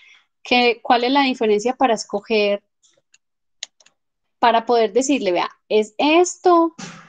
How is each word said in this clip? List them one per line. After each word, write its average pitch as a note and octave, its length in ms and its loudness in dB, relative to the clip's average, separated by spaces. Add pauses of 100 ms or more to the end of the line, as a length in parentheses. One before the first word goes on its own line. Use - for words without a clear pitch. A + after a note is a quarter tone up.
(440)
¿Qué, A#3+ 360 0
cuál A#3+ 220 0
es B3 80 -2
la C#4 120 2
diferencia A#3 520 -2
para B3 200 0
escoger, G3+ 680 -4 (1800)
para A3+ 260 2
poder A3+ 280 0
decirle, A#3+ 400 -2
vea, E3 180 -4 (180)
¿es G#3+ 300 -2
esto E4+ 800 2 (320)